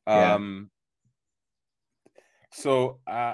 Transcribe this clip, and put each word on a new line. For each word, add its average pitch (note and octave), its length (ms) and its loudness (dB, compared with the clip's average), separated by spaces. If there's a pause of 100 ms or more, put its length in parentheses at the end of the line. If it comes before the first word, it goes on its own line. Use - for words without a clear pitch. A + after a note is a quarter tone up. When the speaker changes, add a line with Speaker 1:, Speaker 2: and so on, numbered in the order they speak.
(120)
Speaker 1:
Yeah. G#2+ 240 4
Speaker 2:
um, G2+ 340 -8 (1800)
so, B2+ 560 0
uh, A#2+ 260 -4